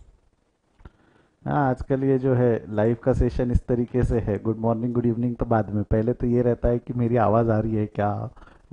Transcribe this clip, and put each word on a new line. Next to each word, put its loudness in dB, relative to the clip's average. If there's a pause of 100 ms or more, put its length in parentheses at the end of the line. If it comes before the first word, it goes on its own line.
(1500)
हाँ, 0
आजकल -4
ये 2
जो 0
है 0
live 2
का 2
session 0
इस 0
तरीके 0
से 0
है, -2
Good -2
morning, -2
good 0
evening -2
तो -4
बाद 0
में, -2
पहले 0
तो -4
ये 2
रहता 0
है 0
कि -10
मेरी 0
आवाज 4
आ 2
रही -2
है 0
क्या, -4 (440)